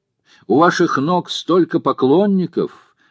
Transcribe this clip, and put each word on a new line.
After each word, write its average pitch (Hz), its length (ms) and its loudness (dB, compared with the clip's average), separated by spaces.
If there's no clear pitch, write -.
у 117 120 2
ваших 175 380 2
ног 175 320 -2
столько 165 520 -2
поклонников! 160 1120 -2